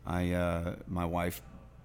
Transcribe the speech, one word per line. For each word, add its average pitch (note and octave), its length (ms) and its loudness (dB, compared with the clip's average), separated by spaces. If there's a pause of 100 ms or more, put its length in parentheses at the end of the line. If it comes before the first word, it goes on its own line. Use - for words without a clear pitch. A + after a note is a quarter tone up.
I, F2 260 2
uh, F2 440 2 (120)
my F2 180 0
wife F2 360 0 (440)